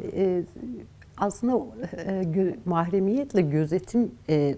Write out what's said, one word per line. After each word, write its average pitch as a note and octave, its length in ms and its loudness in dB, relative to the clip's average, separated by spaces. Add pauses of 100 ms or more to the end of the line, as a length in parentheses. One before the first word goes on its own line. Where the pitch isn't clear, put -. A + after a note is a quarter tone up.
(160)
E, F3+ 280 2 (720)
aslında, A3+ 400 0 (480)
e, G3 60 -4
gö-, F#3 440 0 (100)
mahremiyetle F#3+ 760 2
gözetim, D#3+ 680 2 (180)
e, D3 280 4